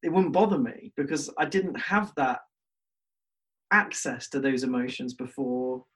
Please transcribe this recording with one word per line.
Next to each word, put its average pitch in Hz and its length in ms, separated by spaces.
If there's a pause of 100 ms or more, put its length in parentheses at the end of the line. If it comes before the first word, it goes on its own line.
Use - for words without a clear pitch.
it 175 80
wouldn't 175 220
bother 196 240
me 117 400
because 143 400
I 156 80
didn't 180 340
have 202 380
that 127 220 (1300)
access 202 580
to 143 100
those 131 240
emotions 127 500
before 127 720 (120)